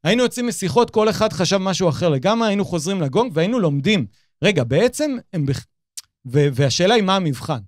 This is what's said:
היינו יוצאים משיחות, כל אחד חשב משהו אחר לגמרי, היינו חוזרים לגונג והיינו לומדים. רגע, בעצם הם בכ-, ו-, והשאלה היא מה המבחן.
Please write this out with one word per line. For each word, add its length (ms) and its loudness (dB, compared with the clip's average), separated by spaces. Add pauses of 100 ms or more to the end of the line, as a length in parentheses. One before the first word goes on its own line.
היינו 200 2
יוצאים 240 -2
משיחות, 420 0
כל 200 2
אחד 240 0
חשב 240 0
משהו 320 0
אחר 200 0
לגמרי, 380 2
היינו 180 0
חוזרים 360 -4
לגונג 320 0
והיינו 260 0
לומדים. 460 0 (380)
רגע, 200 2
בעצם 540 0 (160)
הם 120 -2
בכ-, 200 -4 (600)
ו-, 280 2
והשאלה 400 2
היא 100 2
מה 120 2
המבחן. 520 -4